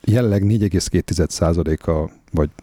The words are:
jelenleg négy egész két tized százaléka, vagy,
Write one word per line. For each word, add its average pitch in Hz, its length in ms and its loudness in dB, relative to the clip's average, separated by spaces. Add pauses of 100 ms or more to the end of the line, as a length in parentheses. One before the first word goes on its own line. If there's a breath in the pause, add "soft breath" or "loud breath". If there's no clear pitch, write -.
jelenleg 104 400 2
négy 104 180 2
egész 92 240 0
két - 180 -2
tized 80 260 -2
százaléka, 80 800 -2 (220)
vagy, 76 180 0 (120)